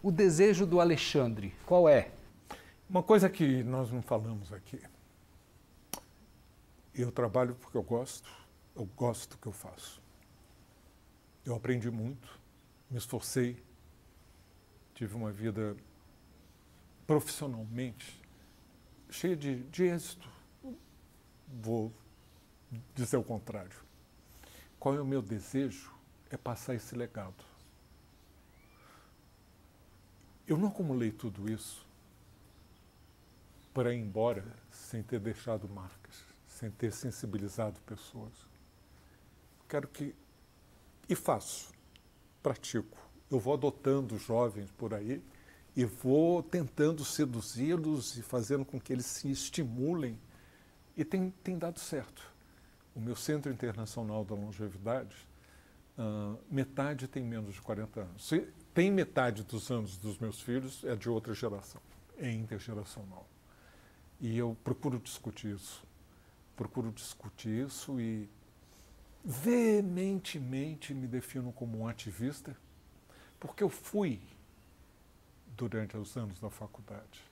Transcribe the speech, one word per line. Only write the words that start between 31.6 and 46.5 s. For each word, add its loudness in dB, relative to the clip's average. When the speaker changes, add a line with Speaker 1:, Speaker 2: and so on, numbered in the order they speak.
Speaker 2:
para 2
ir -2
embora 0
sem -8
ter -2
deixado -4
marcas, -14
sem -10
ter -2
sensibilizado -6
pessoas. -14
Quero -2
que, -8
e 4
faço, -2
pratico. -2
Eu 2
vou 2
adotando 2
jovens 0
por -6
aí -4
e 4
vou 4
tentando 2